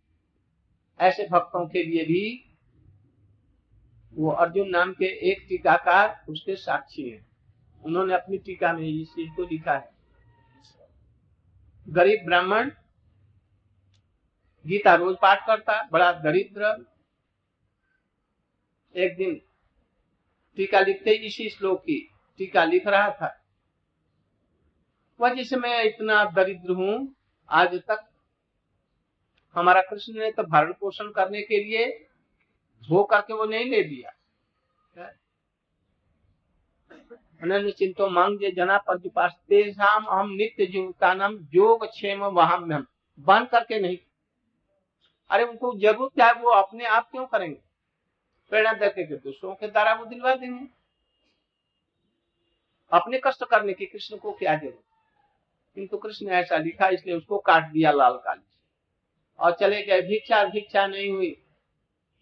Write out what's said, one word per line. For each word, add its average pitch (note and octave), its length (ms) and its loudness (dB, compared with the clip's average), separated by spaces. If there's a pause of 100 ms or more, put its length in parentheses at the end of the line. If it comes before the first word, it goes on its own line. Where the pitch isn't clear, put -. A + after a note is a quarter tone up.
(1000)
ऐसे F#3 280 2
भक्तों F3 400 -2
के F3 160 -4
लिए D#3+ 220 -4
भी G3+ 420 -4 (1700)
वो D#3 180 -2
अर्जुन F3 380 -2
नाम F3+ 240 0
के F#3 380 -2
एक - 180 -8
टीकाकार F3+ 800 2
उसके D#3+ 260 -10
साक्षी C#3+ 540 -8
हैं, G#2+ 220 -20 (520)
उन्होंने F#3 300 -2
अपनी F#3+ 240 -4
टीका F3 360 -4
में E3 80 -8
इस D#3+ 280 -8
चीज D#3+ 260 -12
को F3+ 80 -6
लिखा D#3+ 300 -6
है। - 180 -8 (2000)
गरीब F3+ 360 2
ब्राह्मण F#3+ 460 0 (2000)
गीता G3 280 4
रोज F3+ 260 0
पाठ G3+ 260 4
करता, A3 440 -2
बड़ा F3 200 4
दरिद्र, G3 760 -4 (2000)
एक F3+ 220 -2
दिन F3+ 240 -4 (1120)
टीका G3 240 2
लिखते, G3 320 2
इसी A3 380 -4
श्लोक F#3+ 320 -4
की - 280 -6 (280)
टीका F#3+ 260 0
लिख F3+ 240 2
रहा G3+ 240 4
था, - 320 -10 (1800)
वह A#3+ 140 2
जिसे B3+ 220 -6
मैं A#3+ 280 -2
इतना G#3+ 420 2
दरिद्र F3+ 460 -2
हूं, G3+ 500 -4 (280)
आज F3 260 2
तक G#3+ 360 -6 (1400)
हमारा F3+ 260 6
कृष्ण G#3 320 -8
ने A3 180 -6
तो G#3+ 120 -4
भरण D#3+ 300 2
पोषण G#3 380 -10
करने G3+ 300 -4
के G#3 220 -2
लिए A3+ 460 -6 (800)
धो F#3 140 4
करके G#3 300 0
वो A3 120 -4
नहीं A3 200 -4
ले A3+ 180 0
दिया। C#3+ 280 -14 (3250)
अनन्य G3+ 280 -2
चिंतो G3 380 -2
मांग F#3+ 300 2
जे G3 120 -4
जना F#3 260 2
पर F#3 320 -4
पास F3 220 0 (180)
तेसाम G#3 600 2
हम G3 200 -2
नित्य G3+ 360 -4
जीवितानम F#3 880 -2
योग A3 320 4
क्षेम G3+ 380 -6
वहाम्यहम, E3+ 640 0 (320)
बांध G3+ 280 4
करके A#3 320 0
नहीं। F3+ 180 -4 (1300)
अरे G3+ 140 2
उनको A#3+ 360 -6
जरूरत A3 340 2
क्या A#3 140 6
है, A#3+ 60 6
वो A#3+ 160 -2
अपने A3 360 2
आप A3+ 260 0
क्यों C4 140 -10
करेंगे? F#3 360 -6 (880)
प्रेरणा G#3+ 240 2
देके G3 340 -2
के D3+ 80 -10
दूसरों F#3+ 400 -14
के G#3+ 120 -10
द्वारा G#3+ 260 2
वो A3+ 120 -6
दिलवा B3 300 -2
देंगे। B3 320 -10 (2250)
अपने A#3 360 2
कष्ट C4+ 160 -2
करने G#3+ 300 2
की G3 120 -10
कृष्ण G#3 320 -16
को G#2+ 160 -12
क्या D#3+ 220 -2
जरूरत? D3 280 -10 (920)
किंतु G3 220 -10
कृष्ण G#3+ 280 -14
ने G3 60 -8
ऐसा F3+ 260 0
लिखा, E3+ 300 0
इसलिए F3+ 280 -4
उसको G3+ 240 -6
काट D#3+ 240 4
दिया D#3 280 2
लाल C3 220 6
काली - 280 -8
से - 180 -20 (800)
और E3+ 120 2
चले G3+ 320 0
गए। F#3+ 180 2
भिक्षा, G#3 420 0
भिक्षा G3+ 440 -2
नहीं G3 240 -6
हुई। F#3 320 -6 (760)